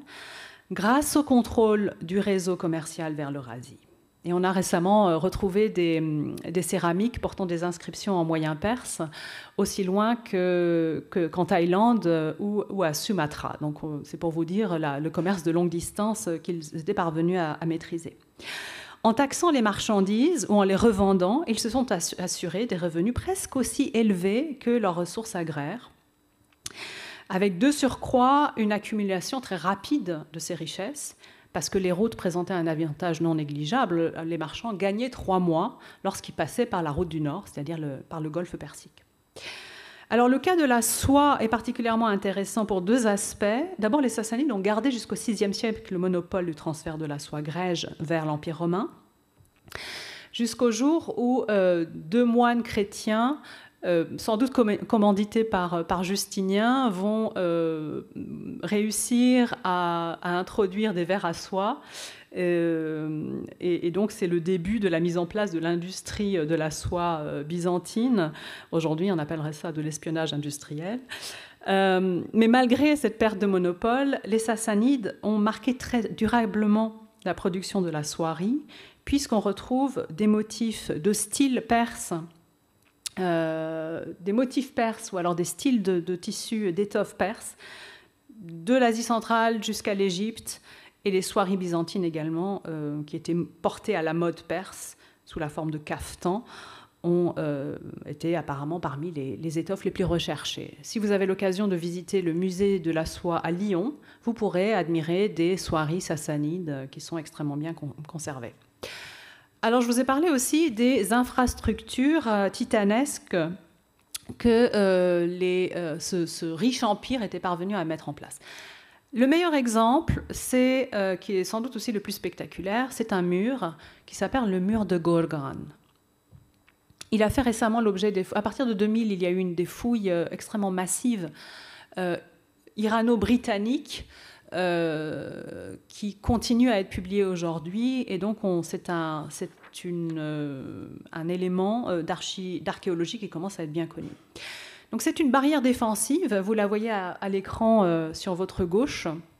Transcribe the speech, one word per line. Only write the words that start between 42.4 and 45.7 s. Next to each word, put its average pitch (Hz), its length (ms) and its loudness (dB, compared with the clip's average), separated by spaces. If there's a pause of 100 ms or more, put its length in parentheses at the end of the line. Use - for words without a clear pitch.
pour 190 160 0
deux 220 280 4
aspects. - 360 0 (360)
D'abord, 233 200 4
les 254 80 4
Sassanides 233 440 -2
ont 196 80 -2
gardé 214 320 2
jusqu'au 214 240 -4
sixième 202 360 0
siècle 220 400 -4